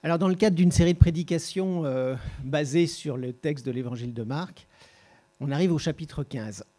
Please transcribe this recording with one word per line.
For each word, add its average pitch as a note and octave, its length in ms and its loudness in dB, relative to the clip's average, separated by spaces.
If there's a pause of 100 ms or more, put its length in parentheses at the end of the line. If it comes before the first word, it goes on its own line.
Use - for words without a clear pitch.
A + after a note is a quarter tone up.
Alors, E3+ 120 2
dans F#3+ 100 4
le F#3 60 2
cadre G3 200 4
d'une F3 160 6
série F3 220 6
de F3 60 -2
prédications, F3 840 0
euh, C3 320 -2 (260)
basées D3 460 2
sur D3 300 -6
le B2+ 160 -6
texte C#3+ 320 -6
de C3 60 -4
l'évangile A#2+ 420 -6
de A#2 100 -6
Marc, D#3 420 -8 (760)
on C#3 100 -4
arrive E3+ 220 2
au D#3 40 2
chapitre D3+ 460 -6
quinze. G#2+ 400 -10 (160)